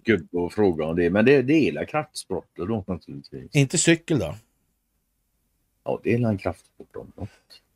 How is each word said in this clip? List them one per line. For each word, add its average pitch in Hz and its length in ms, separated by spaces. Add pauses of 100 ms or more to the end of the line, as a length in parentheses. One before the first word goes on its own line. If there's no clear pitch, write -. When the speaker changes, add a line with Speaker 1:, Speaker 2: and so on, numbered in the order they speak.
Speaker 1:
gubbe 92 340
och 87 140
fråga 87 340
om 82 100
det. 87 140
Men 104 140
det, 139 180
det 135 260
är 73 40
la 78 140
kraftsporter - 800
då 107 200
naturligtvis. 71 680
Speaker 2:
Inte 143 240
cykel 165 400
då? 82 160 (1500)
Speaker 1:
Ja, 127 200
det 104 100
är 117 40
la 120 100
en 104 100
kraftsport - 580
om - 200
något. 98 120 (480)